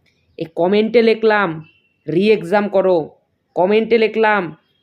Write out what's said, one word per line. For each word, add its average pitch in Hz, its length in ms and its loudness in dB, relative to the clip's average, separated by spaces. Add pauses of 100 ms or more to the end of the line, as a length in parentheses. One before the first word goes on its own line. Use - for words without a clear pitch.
(360)
এই 165 100 -10 (100)
কমেন্টে 214 460 2
লিখলাম, 214 600 0 (440)
"রি-এক্সাম 190 600 0
করো", 185 420 0 (440)
কমেন্টে 220 440 0
লিখলাম, 214 580 0 (260)